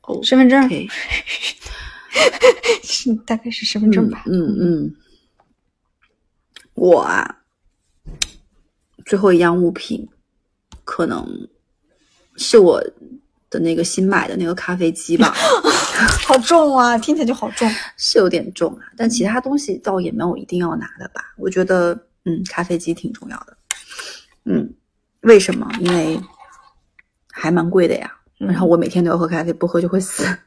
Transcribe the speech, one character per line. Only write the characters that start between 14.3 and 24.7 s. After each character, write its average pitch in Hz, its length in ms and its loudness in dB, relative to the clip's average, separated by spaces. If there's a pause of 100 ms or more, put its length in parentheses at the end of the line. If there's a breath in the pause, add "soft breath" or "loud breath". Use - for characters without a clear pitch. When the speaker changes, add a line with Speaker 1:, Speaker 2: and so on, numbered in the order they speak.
Speaker 1:
那 185 80 -4
个 170 100 -4
咖 180 220 -6
啡 170 160 0
机 - 240 -4
吧。 165 200 4
Speaker 2:
<laughs> - 880 0
好 262 120 4
重 294 380 4
啊， 240 200 4
听 262 180 0
起 311 80 0
来 233 40 0
就 247 80 -2
好 - 180 -8
重。 226 160 -2 (280 loud breath)
Speaker 1:
是 - 220 0
有 190 100 4
点 180 240 -4
重 - 220 -4
啊， - 100 -20 (120)
但 233 120 -2
其 233 160 -2
他 233 160 -2
东 277 180 -4
西 214 200 -6
倒 190 220 -4
也 175 120 -6
没 - 100 -6
有 175 140 -4
一 - 80 -14
定 180 140 -6
要 165 180 -4
拿 160 100 -8 (120)
的 - 100 -16
吧。 - 280 -14
我 185 140 -6
觉 185 140 -2
得， 175 300 0 (300)
嗯， 170 240 -4
咖 - 140 -8
啡 175 160 -4
机 165 160 -6
挺 - 180 -10
重 - 160 -18
要 - 120 -14
的。 - 160 -20 (880 loud breath)
嗯， - 280 -2 (500)